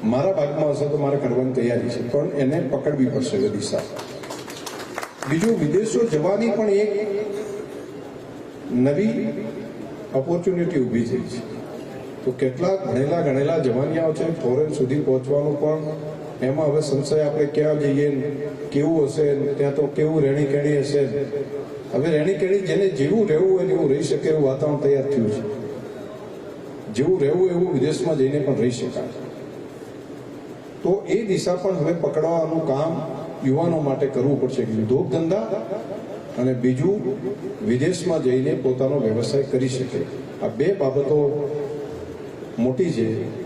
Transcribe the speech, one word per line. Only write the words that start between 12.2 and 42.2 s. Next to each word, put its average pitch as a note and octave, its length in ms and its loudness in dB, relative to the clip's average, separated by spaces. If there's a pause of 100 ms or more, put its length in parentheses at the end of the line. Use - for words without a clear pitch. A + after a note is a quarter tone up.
તો C3 60 2
કેટલાક D#3+ 560 0
ભણેલા D3+ 340 2
ગણેલા C#3 360 2
જવાનિયાઓ D3+ 560 2
છે, E3 280 -2
ફોરેન C#3+ 320 2
સુધી C3 260 0
પહોંચવાનું C#3+ 600 2
પણ D3+ 200 2 (600)
એમાં C#3+ 300 2
હવે D3+ 100 4
સંશય D3 400 2
આપણે D3 240 2
ક્યાં D3+ 340 2
જઈએ C#3+ 300 2
ને C#3 220 0 (400)
કેવું D3+ 340 4
હશે C#3+ 280 2
ને C#3+ 200 0
ત્યાં C#3 220 0
તો D3 120 2
કેવું D#3 340 2
રહેણી C#3 240 2
કહેણી C#3+ 320 2
હશે C#3+ 240 2
ને. C#3 240 0 (680)
હવે C3+ 120 2
રહેણી D#3+ 280 2
કહેણી G3 260 2
જેને F#3 280 2
જેવું E3 420 2
રહેવું F#3 280 4
હોય E3+ 100 2
ને - 60 2
એવું D#3 160 2
રહી D3 140 2
શકે - 260 0
એવું D3+ 200 4
વાતાવરણ D3 260 0
તૈયાર C#3 280 2
થયું A#2+ 280 2
છે. G#2+ 280 -4 (1300)
જેવું C#3+ 280 2
રહેવું F3+ 280 4
એવું F3 240 2
વિદેશમાં D3+ 440 2
જઈને C3+ 220 4
પણ C3+ 160 2
રહી A#2 160 2
શકાય. B2+ 320 -4 (1800)
તો G3 260 2
એ G#3 140 2
દિશા F3+ 320 0
પણ F#3+ 180 0
હવે E3 200 2
પકડવાનું D#3+ 720 0
કામ C#3+ 340 0 (460)
યુવાનો D#3+ 320 2
માટે C#3 280 0
કરવું C3 340 2
પડશે. B2+ 220 0
ઉદ્યોગ A2 480 0
ધંધા E3 260 2 (1000)
અને B2+ 160 2
બીજું C3 480 2 (640)
વિદેશમાં D3+ 580 0
જઈને C3 400 2
પોતાનો C3+ 360 2
વ્યવસાય A#2 440 2
કરી B2+ 260 0
શકે. - 300 -4 (460)
આ - 20 0
બે A2+ 260 2
બાબતો C#3+ 760 2 (1120)